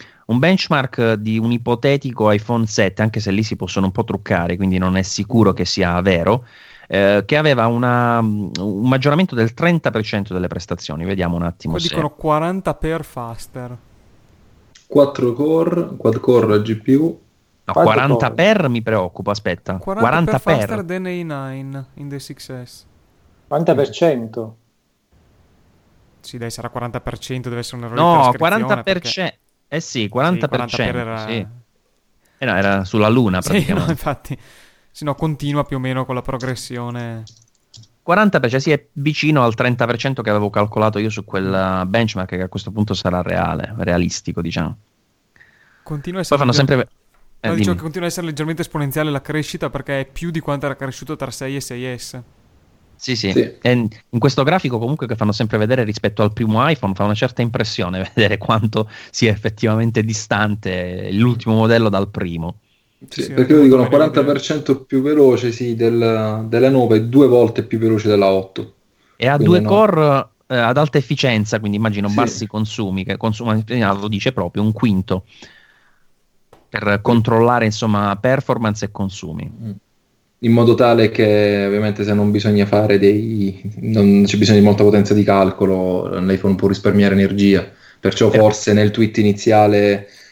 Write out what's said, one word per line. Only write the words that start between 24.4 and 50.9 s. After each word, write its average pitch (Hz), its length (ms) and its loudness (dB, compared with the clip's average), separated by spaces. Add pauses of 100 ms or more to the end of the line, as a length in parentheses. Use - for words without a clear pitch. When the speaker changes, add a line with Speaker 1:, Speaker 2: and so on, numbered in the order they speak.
Speaker 2:
Sì, - 180 -18
dai, 117 140 -8
sarà 117 180 -10
quaranta 120 300 -8
per - 180 -8
cento, 127 320 -10
deve 120 120 -6
essere 120 160 -12
un 120 80 -12
errore 117 140 -4
di 160 60 4
Speaker 1:
No, 170 80 4
Speaker 2:
trascrizione, 127 240 4 (200)
Speaker 1:
quaranta 214 260 -2
per 185 180 -2
cento. - 300 -6
Speaker 2:
perché - 440 -16
Speaker 1:
Eh 160 40 -4
sì, 131 220 -6
Speaker 2:
Sì, 104 80 -2
Speaker 1:
quaranta 143 380 0
per 123 200 -4
cento, 120 320 -4
Speaker 2:
quaranta 113 260 -8
per 110 80 -8
era 107 120 -6
Speaker 1:
sì. - 20 -12 (880)
Eh 139 80 -6
no, 107 100 0
era 98 300 2
sulla 107 240 2
Luna 110 320 2
Speaker 2:
Sì, - 80 -6
Speaker 1:
praticamente. 170 360 0
Speaker 2:
<laughs> - 20 -
no, 165 40 0
infatti... - 460 -8 (540)
Sì, - 140 -16
no, 143 100 -4
continua 147 480 -2
più 139 140 -6
o - 20 -6
meno 131 260 -4
con 131 100 -6
la 123 60 -4
progressione. 120 1040 -8 (800)
Speaker 1:
Quaranta 190 360 4
per, 127 100 0
cioè, 131 100 0
sì, 156 120 0
è - 220 0
vicino 147 500 0
al 113 120 2
trenta 123 300 0
per 117 120 -2
cento 131 240 -4
che 107 80 -4
avevo 104 200 0
calcolato 107 500 0
io 107 100 -2
su 104 140 -8
quel, 95 300 -4
eh, 92 340 -2
benchmark, 104 420 -2
che 92 120 -6
a 92 80 -4
questo 95 220 -10
punto 107 220 -2
sarà 90 280 -2
reale, 87 560 -4
realistico, 87 640 -2
diciamo. 85 360 -6 (1080)
Speaker 2:
Continua 175 380 -8
a - 20 -6
Speaker 1:
Poi 147 140 2
Speaker 2:
essere - 20 0
Speaker 1:
fanno 127 120 4
Speaker 2:
legger-, 135 160 4
Speaker 1:
sempre 139 80 2
ve-, - 720 -6
eh, - 20 -
Speaker 2:
no, - 60 0
dicevo 214 80 0
Speaker 1:
dimmi. 190 140 0
Speaker 2:
che - 40 -14
continua 175 260 -8
a - 40 -4
essere 170 160 -8
leggermente 156 340 -6
esponenziale 151 480 -4
la 139 120 -4
crescita, 151 500 -6
perché 135 300 -6
è 131 40 -8
più 170 240 -10
di 160 100 -6
quanto 143 280 -6
era 131 80 -6
cresciuto 135 400 -12